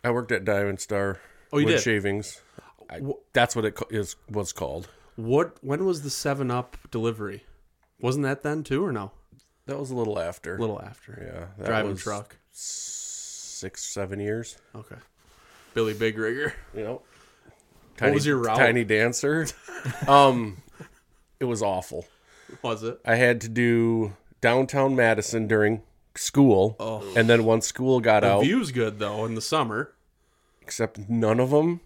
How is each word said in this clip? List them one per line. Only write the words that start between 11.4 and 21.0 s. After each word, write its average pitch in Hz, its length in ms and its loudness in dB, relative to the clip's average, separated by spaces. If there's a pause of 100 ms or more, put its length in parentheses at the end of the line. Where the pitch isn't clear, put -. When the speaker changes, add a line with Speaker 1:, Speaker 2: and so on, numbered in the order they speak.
Speaker 1:
that 104 80 -8
Speaker 2:
Driving 107 260 0
Speaker 1:
was 95 100 -8
Speaker 2:
truck. 104 340 -8 (160)
Speaker 1:
six, - 1300 -14
seven 98 360 -8
years. 107 360 -6 (180)
Speaker 2:
Okay. 113 220 -18 (800)
Billy 110 200 0
Big 110 240 -2
Rigger. 117 360 -4 (200)
Speaker 1:
You 110 100 -8
know. 117 180 -8 (960)
Speaker 2:
What 107 160 4
was 143 120 2
your 139 120 2
route? 117 200 0
Speaker 1:
Tiny 120 260 6
Dancer. 120 680 2
<laughs> - 40 -18 (520)
Um, 127 500 6 (800)